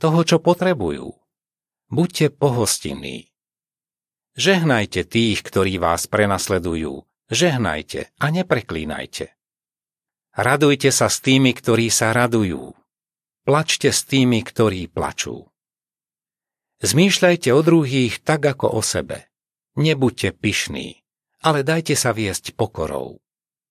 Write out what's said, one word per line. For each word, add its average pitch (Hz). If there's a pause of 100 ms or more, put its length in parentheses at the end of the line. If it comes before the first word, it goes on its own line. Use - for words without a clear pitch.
toho, 160
čo 165
potrebujú. 135 (800)
Buďte 151
pohostinní. 71 (1040)
Žehnajte 127
tých, 113
ktorí 95
vás 85
prenasledujú. 87 (240)
Žehnajte 113
a -
nepreklínajte. 82 (1040)
Radujte 143
sa 127
s -
tými, 131
ktorí 117
sa 113
radujú. 110 (720)
Plačte 147
s -
tými, 123
ktorí 95
plačú. 71 (1400)
Zmýšľajte 170
o 147
druhých 139
tak, 147
ako 131
o 110
sebe. - (460)
Nebuďte 135
pyšní, 71 (400)
ale 156
dajte 160
sa 117
viesť 101
pokorou. 71 (520)